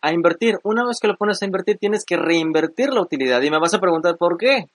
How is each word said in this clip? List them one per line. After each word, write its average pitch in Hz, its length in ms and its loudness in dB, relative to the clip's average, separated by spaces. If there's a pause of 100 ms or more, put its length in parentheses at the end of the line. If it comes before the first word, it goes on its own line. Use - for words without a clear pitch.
a 151 100 0
invertir. 170 500 2
Una 226 240 0
vez 240 140 -4
que 214 80 0
lo 196 80 0
pones 208 260 -2
a 202 40 -4
invertir, 196 320 -2
tienes 208 260 -2
que 175 140 -2
reinvertir 160 720 0
la 247 100 0
utilidad. 135 400 0
Y 143 100 0
me 156 80 2
vas 170 160 0
a 202 60 2
preguntar, 170 360 0
¿por 175 200 0
qué? 220 380 0